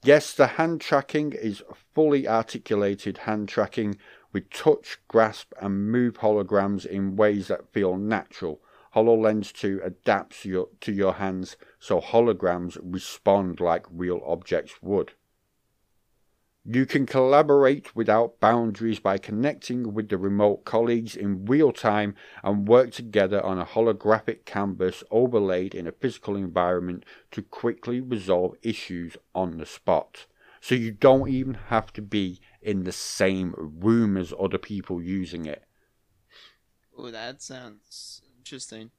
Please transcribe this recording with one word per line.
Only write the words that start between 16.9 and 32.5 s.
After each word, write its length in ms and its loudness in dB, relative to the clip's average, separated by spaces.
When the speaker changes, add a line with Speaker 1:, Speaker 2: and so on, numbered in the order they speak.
Speaker 1:
collaborate 920 4
without 460 2
boundaries 580 2
by 200 0
connecting 760 -4
with 160 -6
the 80 -2
remote 480 2
colleagues 500 0
in 300 -4
real 260 4
time 440 0
and 240 0
work 240 6
together 540 0
on 120 -2
a 80 -4
holographic 800 0
canvas 680 -4
overlaid 640 2
in 140 -8
a 60 -10
physical 420 -6
environment 680 -2
to 100 -10
quickly 600 -6
resolve 600 0
issues 540 -8
on 260 -4
the 60 -10
spot. 600 -2
So 160 -2
you 160 -2
don't 380 4
even 240 -4
have 260 -2
to 80 -12
be 400 -4